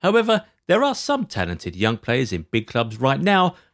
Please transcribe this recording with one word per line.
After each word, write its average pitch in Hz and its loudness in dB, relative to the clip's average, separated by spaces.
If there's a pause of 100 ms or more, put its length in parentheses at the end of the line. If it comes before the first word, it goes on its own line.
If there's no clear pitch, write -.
However, 220 2 (200)
there 208 4
are 277 0
some 262 -2
talented 87 -6
young 110 0
players 120 -2
in 82 -6
big 113 -2
clubs 113 -2
right 135 0
now 185 2 (200)